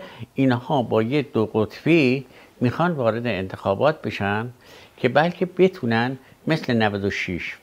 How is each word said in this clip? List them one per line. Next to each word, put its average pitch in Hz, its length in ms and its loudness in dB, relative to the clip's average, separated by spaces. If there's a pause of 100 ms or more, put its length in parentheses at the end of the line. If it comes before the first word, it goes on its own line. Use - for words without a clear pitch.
(360)
اینها 131 480 0
با 113 200 2
یه 135 180 0
دو 113 240 0
قطبی 131 800 0 (360)
می‌خوان 151 300 0
وارد 120 360 -2
انتخابات 101 760 -2
بشن 107 480 -4 (480)
که 127 120 2
بلکه 165 360 2
بتونن 131 720 0 (300)
مثل 151 260 0
نود 104 300 2
و 101 60 2
شش - 540 -6